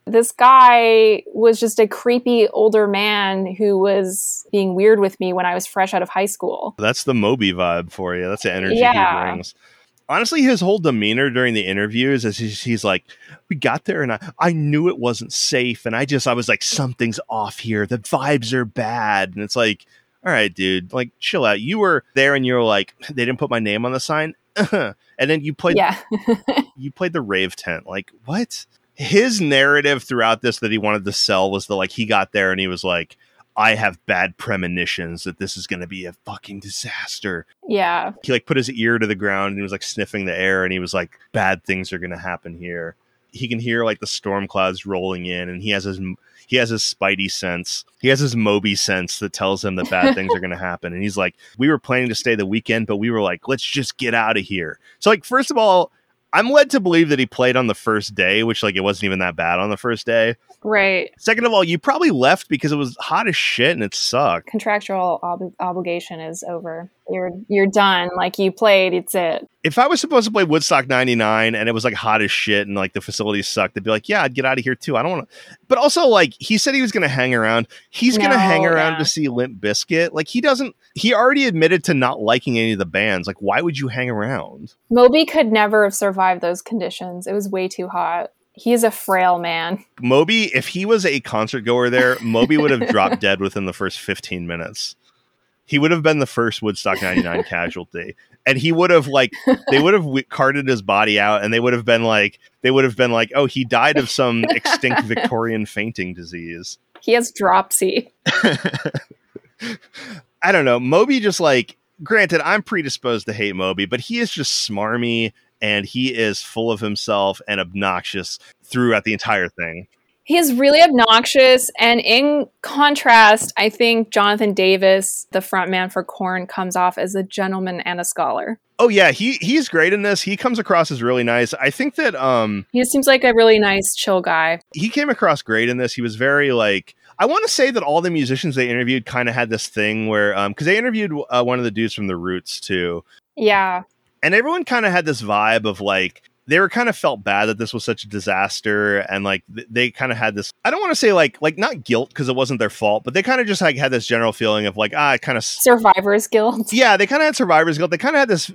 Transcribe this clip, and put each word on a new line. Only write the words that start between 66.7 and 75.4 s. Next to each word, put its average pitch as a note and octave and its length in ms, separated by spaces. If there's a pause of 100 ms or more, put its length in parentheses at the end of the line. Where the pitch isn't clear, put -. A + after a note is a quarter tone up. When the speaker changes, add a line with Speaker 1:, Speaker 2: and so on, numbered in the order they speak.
Speaker 1:
You're, F#3 220 (160)
you're G3 200
done. F#3+ 500
Like, F3+ 200
you F#3+ 140
played, F#3+ 420
it's F3+ 220
it. E3+ 320 (160)
Speaker 2:
If D#3 140
I B3+ 100
was E4+ 140
supposed C#4 240
to A3 60
play G#3 120
Woodstock D3+ 440
ninety-nine A2+ 680
and A2 140
it - 20
was, A2+ 140
like, A#2 80
hot A2 280
as G2+ 100
shit G#2 360
and, G2+ 80
like, F#2+ 180
the G2+ 80
facility G#2 400
sucked, F#2+ 340
they'd G2+ 80
be A2 60
like, G#2+ 200
"Yeah, G#3 140
I'd C3 100
get C3 120
out C3 120
of A#2+ 60
here B2+ 120
too. C3+ 220
I A2+ 60
don't E3+ 80
wanna." D#3 160 (420)